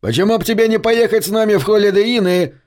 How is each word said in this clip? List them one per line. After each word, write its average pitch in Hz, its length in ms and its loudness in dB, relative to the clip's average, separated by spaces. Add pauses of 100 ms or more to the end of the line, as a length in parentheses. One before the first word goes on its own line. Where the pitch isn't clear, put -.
Почему 190 360 0
б 185 60 -4
тебе 226 240 0
не 220 120 0
поехать 226 460 0
с 185 40 -6
нами 214 260 0
в 151 120 -2
Holiday 208 500 2
Inn 180 280 0
и 131 80 -12 (140)